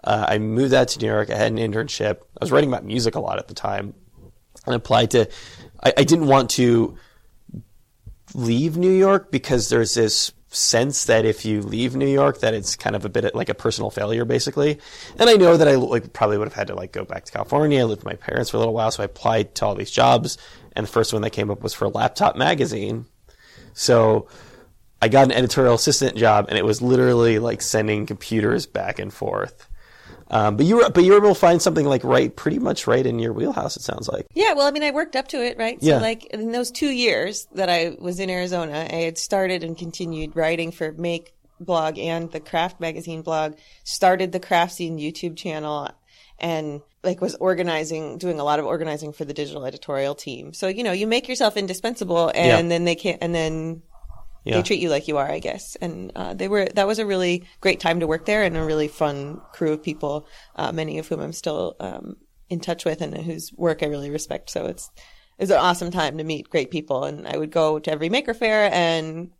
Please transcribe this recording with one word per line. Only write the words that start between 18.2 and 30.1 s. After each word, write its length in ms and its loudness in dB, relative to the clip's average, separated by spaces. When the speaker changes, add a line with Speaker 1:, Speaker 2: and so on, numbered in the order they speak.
Speaker 1:
for 60 -2
a 40 2
little 140 0
while, 160 0
so 120 -6
I 40 -2
applied 500 -2
to 100 0
all 80 0
these 160 -8
jobs. 480 4
And 120 -2
the 40 -12
first 220 2
one 100 0
that 80 -2
came 200 -2
up 120 -6
was 120 -4
for 140 -2
Laptop 480 0
Magazine. 680 -2
So 540 4
I 60 4
got 160 8
an 80 4
editorial 420 4
assistant 420 2
job, 320 4
and 100 -2
it 60 2
was 160 0
literally, 580 4
like, 220 -2
sending 460 0
computers 600 -2
back 320 -6
and 140 -8
forth. 560 -6